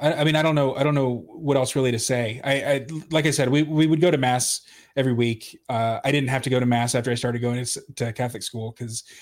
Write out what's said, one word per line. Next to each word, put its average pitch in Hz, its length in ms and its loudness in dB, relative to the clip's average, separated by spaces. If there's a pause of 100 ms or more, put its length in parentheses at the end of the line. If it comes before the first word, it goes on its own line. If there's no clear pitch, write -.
I, 156 140 2
I 147 100 0
mean, 156 100 2
I 156 60 2
don't 156 140 2
know, 135 200 2
I 139 80 0
don't 147 120 2
know 123 320 0
what 143 280 -2
else 127 200 0
really 131 160 2
to 113 80 -2
say. 120 440 -2
I, 139 100 0 (200)
I, 127 140 -2 (240)
like 156 140 2
I 151 60 2
said, 131 180 2
we, 147 140 4
we 156 240 2
would 156 140 2
go 175 100 6
to 151 60 4
mass 127 440 0 (360)
every 131 160 2
week. 117 440 -2 (120)
Uh, 113 340 -2
I 139 80 0
didn't 143 180 0
have 131 120 -2
to 131 80 -4
go 127 100 2
to 123 60 2
mass 120 300 2
after 123 160 -2
I 120 40 -2
started 120 240 -2
going 120 160 -2
to, 123 60 -4
s-, - 160 -6 (180)
to 117 160 -4
Catholic 120 320 -6
school 113 300 -10
'cause 117 300 -12 (180)